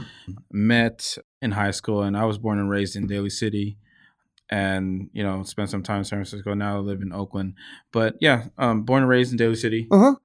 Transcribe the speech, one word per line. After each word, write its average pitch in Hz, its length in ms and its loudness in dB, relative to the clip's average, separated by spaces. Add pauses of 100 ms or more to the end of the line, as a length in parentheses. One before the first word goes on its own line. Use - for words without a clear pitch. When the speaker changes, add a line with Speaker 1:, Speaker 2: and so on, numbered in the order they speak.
(500)
Speaker 1:
met 117 680 0 (240)
in 113 100 -2
high 101 180 0
school, 104 320 -2
and 101 140 0
I 107 80 0
was 107 140 -2
born 107 200 -2
and 101 120 -2
raised 101 260 -2
in 101 100 -4
Daly 101 240 -2
City, 104 460 -2 (720)
and, 95 640 -2
you 107 100 -6
know, 95 200 -2
spent 98 280 -6
some 101 120 -4
time 104 160 -4
in 98 60 -4
San 101 140 -6
Francisco. 101 360 -6
Now 101 220 -2
I - 40 -4
live 98 220 -6
in 95 100 -6
Oakland, 98 420 -6 (380)
but 113 280 0
yeah, 131 260 2 (100)
um, 117 260 0
born 131 200 4
and 127 60 4
raised 123 220 4
in 120 60 -2
Daly 113 180 2
City. 113 360 -2
Speaker 2:
Uh-huh. 240 240 8 (100)